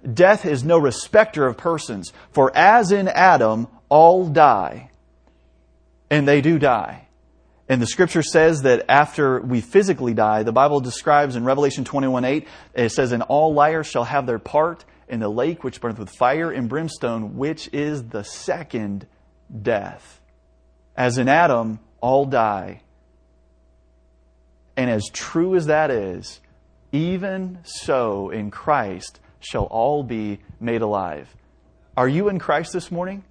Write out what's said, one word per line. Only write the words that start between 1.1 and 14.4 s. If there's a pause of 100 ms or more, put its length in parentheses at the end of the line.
of
persons. (200)
"For
as
in
Adam, (220)
all
die." (1200)
And
they
do
die. (600)
And
the
scripture
says
that
after
we
physically
die,
the
Bible
describes
in
Revelation
twenty-one
eight, (260)
it
says,
"And
all
liars
shall
have
their
part (220)